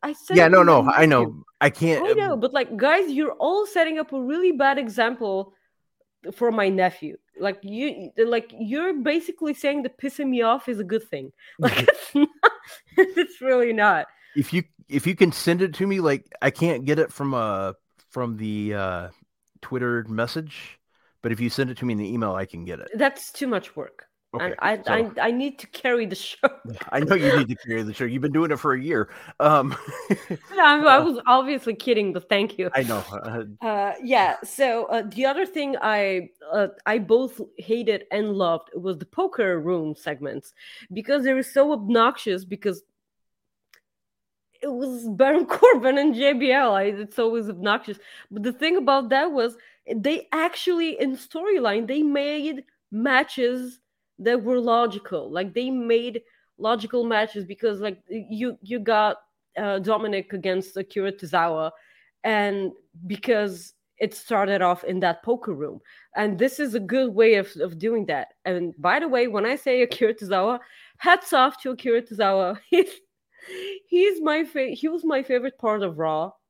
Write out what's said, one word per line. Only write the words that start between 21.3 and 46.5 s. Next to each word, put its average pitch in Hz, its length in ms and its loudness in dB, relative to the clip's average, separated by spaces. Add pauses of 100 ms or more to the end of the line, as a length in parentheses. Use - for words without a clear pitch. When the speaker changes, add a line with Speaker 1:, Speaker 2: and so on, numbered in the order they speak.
Speaker 2:
if 110 80 -4
you 120 100 -2
send 127 220 -2
it 117 60 -12
to 123 80 -6
me 120 80 -2
in 107 60 -2
the 104 140 -4
email, 107 220 -2
I 95 100 -4
can 85 200 -14
get 87 140 -10
it. - 140 -16
Speaker 1:
That's 269 380 -2
too 277 160 -6
much 208 280 -4
work. - 300 -14 (300)
Speaker 2:
Okay, 139 120 -4
Speaker 1:
And - 120 -6
I, 214 180 0
Speaker 2:
so 202 160 -4
Speaker 1:
I, 220 340 -2
I 240 40 2
need 269 280 -4
to - 80 -20
carry 240 380 -2
the 180 100 -8
show. - 220 -12 (520)
Speaker 2:
I 135 100 0
know 156 160 4
you 160 220 4
need 131 100 2
to 127 80 -4 (100)
carry 113 160 -4
the 107 120 -6
show. 131 100 -6
You've 123 180 -4
been 147 120 -2
doing 160 180 2
it 143 80 0
for 147 140 0
a 127 80 0
year. 131 280 -2 (300)
Um, 143 360 4 (340)
<laughs> - 200 -2 (240)
Speaker 1:
No, 392 100 4
I'm, 294 220 6
I 269 120 10
Speaker 2:
uh, 311 80 4
Speaker 1:
was 262 200 -2
obviously 262 480 2
kidding, 208 380 0
but 175 160 -8
thank 202 320 0
you. 180 160 -2
Speaker 2:
I 135 80 2
know. 113 140 -2 (140)
Uh, 107 540 -10
Speaker 1:
Uh, 202 280 -2 (100)
yeah. 220 400 2
So, 233 440 0
uh, 226 200 -2
the 208 180 -2
other 285 200 0
thing 285 360 -4
I, 196 480 -2 (220)
uh, 196 160 2 (180)
I 220 140 0
both 240 400 2 (180)
hated 214 540 -2
and 208 220 -2
loved 170 420 -2
was 175 220 -6
the 160 80 -14
poker 220 560 -2
room 156 340 -4
segments 143 580 -10 (400)
because 247 300 -2
they 262 100 2
were 262 80 2
so 285 300 2
obnoxious 226 720 2
because 190 400 -6 (1800)
it 277 100 -6
was 247 380 -8
Baron 269 360 4
<laughs> - 120 -2
Corbin 277 400 6
and 285 160 2
J 277 200 2
B 254 180 2